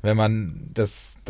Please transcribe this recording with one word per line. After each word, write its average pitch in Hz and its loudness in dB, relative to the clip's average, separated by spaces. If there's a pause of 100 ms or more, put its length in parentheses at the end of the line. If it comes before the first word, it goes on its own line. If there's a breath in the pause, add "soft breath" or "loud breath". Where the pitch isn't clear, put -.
wenn 107 4
man 110 0
das, - -2 (140)